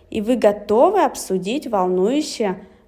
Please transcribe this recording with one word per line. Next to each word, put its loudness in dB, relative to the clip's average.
и -6
вы 0
готовы 4
обсудить -4
волнующие -2